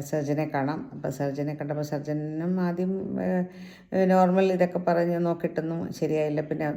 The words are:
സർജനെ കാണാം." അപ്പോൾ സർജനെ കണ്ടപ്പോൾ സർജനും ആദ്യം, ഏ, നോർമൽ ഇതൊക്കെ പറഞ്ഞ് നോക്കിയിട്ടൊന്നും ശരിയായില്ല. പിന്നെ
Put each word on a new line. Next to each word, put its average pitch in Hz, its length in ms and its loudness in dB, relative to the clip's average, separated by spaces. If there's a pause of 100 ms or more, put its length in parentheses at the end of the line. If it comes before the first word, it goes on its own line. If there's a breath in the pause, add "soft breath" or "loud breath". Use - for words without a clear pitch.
സർജനെ 147 540 -2
കാണാം." 143 380 -2
അപ്പോൾ 147 160 -6
സർജനെ 143 460 -4
കണ്ടപ്പോൾ 151 280 -4
സർജനും 151 760 -2
ആദ്യം, 185 640 -2
ഏ, 185 840 -2
നോർമൽ 185 480 6
ഇതൊക്കെ 180 260 2
പറഞ്ഞ് 175 480 2
നോക്കിയിട്ടൊന്നും 165 640 -2
ശരിയായില്ല. 151 480 0
പിന്നെ 151 360 -2